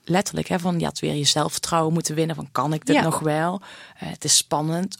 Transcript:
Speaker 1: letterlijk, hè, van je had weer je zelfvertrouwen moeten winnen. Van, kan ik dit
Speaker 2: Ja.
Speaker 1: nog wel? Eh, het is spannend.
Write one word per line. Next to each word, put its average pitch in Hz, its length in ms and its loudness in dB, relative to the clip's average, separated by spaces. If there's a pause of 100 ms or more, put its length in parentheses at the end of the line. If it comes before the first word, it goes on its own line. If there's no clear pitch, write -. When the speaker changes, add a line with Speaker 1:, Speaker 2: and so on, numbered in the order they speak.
Speaker 1:
letterlijk, 170 440 0
hè, 180 100 0
van 175 200 0
je 165 60 0
had 147 140 -6
weer 156 160 -2
je 147 100 -2
zelfvertrouwen 160 680 2
moeten 160 220 0
winnen. 160 220 0
Van, 147 160 -10
kan 139 200 0
ik 156 140 -4
dit - 100 4
Speaker 2:
Ja. - 60 4
Speaker 1:
nog 160 160 0
wel? 156 420 0 (380)
Eh, 175 100 -10
het - 160 -10
is 151 120 4
spannend. 165 640 0